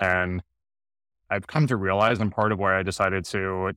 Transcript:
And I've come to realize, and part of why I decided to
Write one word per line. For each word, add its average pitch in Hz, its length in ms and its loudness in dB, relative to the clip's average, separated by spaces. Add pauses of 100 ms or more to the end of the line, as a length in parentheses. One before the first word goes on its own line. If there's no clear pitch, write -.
And 90 400 0 (880)
I've 98 180 -6
come 156 200 0
to 127 100 0
realize, 101 420 2
and 104 100 0
part 107 220 0
of 101 80 -2
why 95 180 2
I 95 60 0
decided 95 420 0
to 95 520 -2